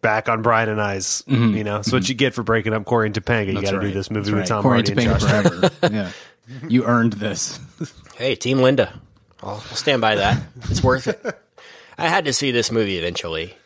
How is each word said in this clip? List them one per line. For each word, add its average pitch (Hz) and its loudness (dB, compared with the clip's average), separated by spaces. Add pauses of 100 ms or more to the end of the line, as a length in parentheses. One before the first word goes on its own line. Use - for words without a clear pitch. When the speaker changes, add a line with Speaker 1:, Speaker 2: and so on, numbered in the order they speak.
Speaker 1:
back 110 0
on 113 0
Brian 113 2
and 107 -2
I's, 98 -4
Speaker 2:
Mm-hmm. 117 2
Speaker 1:
you 107 -4
know, 104 -2
it's 107 -2
what 127 2
Speaker 2:
Mm-hmm. 92 -2
Speaker 1:
you - -2
get 127 2
for 120 -4
breaking 113 0
up 107 -2
Corey 110 2
and 104 -6
Topanga. 107 0
You 95 -2
Speaker 2:
That's 98 -4
Speaker 1:
gotta 98 0
do 101 -4
Speaker 2:
right. 98 -4
Speaker 1:
this 98 -6
movie 104 -4
Speaker 2:
That's - -
Speaker 1:
with 104 2
Speaker 2:
right. 95 -4
Speaker 1:
Tom 107 0
Speaker 2:
Corey 123 4
Speaker 1:
Hardy 110 0
Speaker 2:
and - 0
Speaker 1:
and 117 2
Speaker 2:
Topanga - 2
Speaker 1:
Josh - 2
Trank. 190 2
Speaker 2:
forever. 139 0
Speaker 1:
<laughs> - -
Speaker 2:
Yeah. 110 -10
You 120 4
earned 117 4
this. 101 -6 (180)
<laughs> - -10 (240)
Speaker 3:
Hey, 127 -2
Team 131 0
Linda. 127 4 (500)
I'll, 101 -10 (200)
I'll - -10
stand 135 0
by 107 4
that. 101 2 (280)
It's - 0
worth 131 2
it. 208 -4
Speaker 1:
<laughs> - -14
Speaker 3:
I 165 0
had 175 2
to 135 0
see 139 0
this 120 0
movie 104 0
eventually 82 -6 (120)